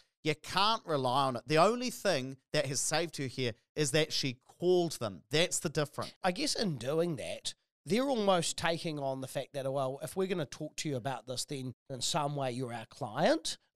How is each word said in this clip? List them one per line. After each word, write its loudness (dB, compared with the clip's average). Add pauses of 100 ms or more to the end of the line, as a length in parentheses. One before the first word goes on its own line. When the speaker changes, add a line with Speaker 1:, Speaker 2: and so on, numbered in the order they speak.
(240)
Speaker 1:
you 2
can't 2
rely 2
on 0
it. -6
The 4
only 4
thing 0 (160)
that 2
has -2
saved 0
her -2
here -2 (240)
is 0
that 4
she -2 (200)
called 4
them. -6
That's 2
the -2
difference. -2 (100)
Speaker 2:
I 2
guess -2
in -2
doing 0
that, -8 (320)
they're 2
almost 2
taking -2
on -4
the -8
fact -6
that, -2
"Well, -2
if -10
we're 0
gonna -2
talk -10
to -4
you -2
about -6
this, -4
then -8 (140)
in -8
some 0
way -2
you're -6
our -10
client." 0 (160)